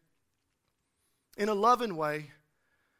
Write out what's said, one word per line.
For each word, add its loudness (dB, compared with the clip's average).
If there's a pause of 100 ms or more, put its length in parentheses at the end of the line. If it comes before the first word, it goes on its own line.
(1400)
in -2
a 0
loving 2
way -4 (680)